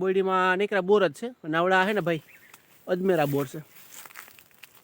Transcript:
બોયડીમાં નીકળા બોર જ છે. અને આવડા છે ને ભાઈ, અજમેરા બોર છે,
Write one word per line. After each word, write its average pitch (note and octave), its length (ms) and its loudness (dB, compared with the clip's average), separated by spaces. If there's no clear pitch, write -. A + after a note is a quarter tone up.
બોયડીમાં F#3 600 2
નીકળા G3 300 -2
બોર G#3 180 6
જ D3+ 100 -4
છે. A#3 100 -10
અને D#3+ 140 -2
આવડા F#3 280 2
છે G#3+ 120 -2
ને F#3 100 -2
ભાઈ, E3 140 -4
અજમેરા F3+ 480 0
બોર C#3 180 -2
છે, D#3+ 80 -14